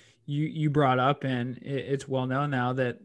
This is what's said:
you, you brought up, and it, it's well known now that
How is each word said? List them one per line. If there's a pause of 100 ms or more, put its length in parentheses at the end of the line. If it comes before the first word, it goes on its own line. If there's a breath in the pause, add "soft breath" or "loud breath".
(300 soft breath)
you,
you
brought
up,
and
it,
it's
well
known
now
that